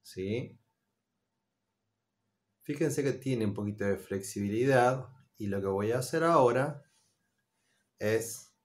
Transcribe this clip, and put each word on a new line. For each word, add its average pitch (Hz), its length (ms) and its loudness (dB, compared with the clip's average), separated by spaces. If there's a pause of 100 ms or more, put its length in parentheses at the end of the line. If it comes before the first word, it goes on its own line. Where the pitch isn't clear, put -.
¿Sí? 101 580 -6 (2000)
Fíjense 147 420 -2
que 135 120 0
tiene 120 320 -2
un 101 80 -2
poquito 104 320 -4
de 98 100 2
flexibilidad 120 1120 0 (300)
y 107 80 -6
lo 98 160 -2
que 95 60 -2
voy 101 240 0
a 127 80 0
hacer 160 220 -2
ahora 143 600 4 (1160)
es 110 560 -2 (100)